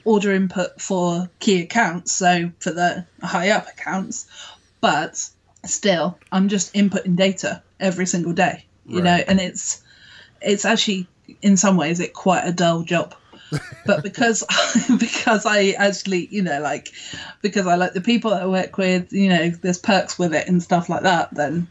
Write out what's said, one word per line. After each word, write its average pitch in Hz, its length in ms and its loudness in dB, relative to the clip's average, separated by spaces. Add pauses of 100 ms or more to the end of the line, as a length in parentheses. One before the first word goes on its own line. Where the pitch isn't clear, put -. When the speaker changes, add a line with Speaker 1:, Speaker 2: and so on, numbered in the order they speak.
Speaker 1:
order 202 280 4
input 190 480 -2
for 180 480 -2 (120)
key 185 220 2
accounts, 175 500 -2
so 175 380 2 (100)
for 185 100 -6
the 175 340 -2 (180)
high 180 280 -2
up - 180 -2
accounts, - 580 -8 (540)
but 160 480 -2 (380)
still, 175 520 -2 (140)
I'm 196 160 2
just 196 260 -2
inputting 190 420 2
data 190 460 0 (180)
every 185 260 -2
single 170 260 -2
day, 175 320 0 (220)
you - 120 -6
Speaker 2:
Right. 180 60 2
Speaker 1:
know, 175 240 4
and 190 120 4
it's, - 420 -8 (580)
it's 208 240 0
actually, 196 420 0 (360)
in 196 160 6
some 190 180 4
ways, 165 240 0
it - 140 -6
quite - 320 2
a 180 60 -2
dull 170 300 2
job. 165 320 -2 (360)
Speaker 2:
<laughs> 151 100 -6 (260)
Speaker 1:
But 196 180 0
because, 226 400 -2 (440)
<laughs> 233 120 4
because - 460 0
I 208 240 2
actually, 190 600 -2
you 202 120 -2
know, 147 180 -2
like, 147 320 -6 (500)
because 202 240 -2
I 175 80 4
like 180 200 0
the 185 60 -4
people 226 300 0
that 185 120 0
I 180 40 -2
work 185 320 -2
with, 185 340 0
you 196 160 4
know, 175 220 4
there's 175 280 -2
perks - 400 0
with 175 160 0
it - 120 0
and 180 160 2
stuff 175 260 0
like 165 140 -2
that, 170 320 2
then, 147 360 -2